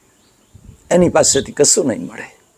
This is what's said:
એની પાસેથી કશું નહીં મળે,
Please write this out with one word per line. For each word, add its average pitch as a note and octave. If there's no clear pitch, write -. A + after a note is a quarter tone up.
એની F3
પાસેથી C#3
કશું D3+
નહીં G2
મળે, -